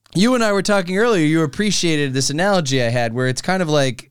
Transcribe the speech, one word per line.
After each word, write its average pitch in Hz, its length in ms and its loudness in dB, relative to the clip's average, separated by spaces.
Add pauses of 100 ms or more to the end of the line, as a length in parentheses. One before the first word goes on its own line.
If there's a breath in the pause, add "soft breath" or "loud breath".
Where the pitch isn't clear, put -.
(140)
You 220 200 2
and 240 80 2
I 214 100 2
were 196 100 0
talking 185 340 0
earlier, 208 280 2
you 160 180 2
appreciated 156 720 -2
this 135 160 -2
analogy 156 520 0
I 117 60 2
had 117 240 0
where 127 160 -2
it's 131 140 -4
kind 185 200 -2
of 165 60 -4
like, 139 420 0